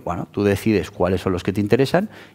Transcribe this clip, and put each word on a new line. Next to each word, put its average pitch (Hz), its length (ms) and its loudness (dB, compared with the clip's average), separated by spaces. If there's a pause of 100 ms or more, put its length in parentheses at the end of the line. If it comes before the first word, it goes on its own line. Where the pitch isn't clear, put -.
bueno, 87 260 -6
tú 101 120 -2
decides 101 460 2
cuáles 90 320 0
son 95 120 -2
los 87 100 -4
que 98 100 -2
te 104 80 -2
interesan 135 480 2 (260)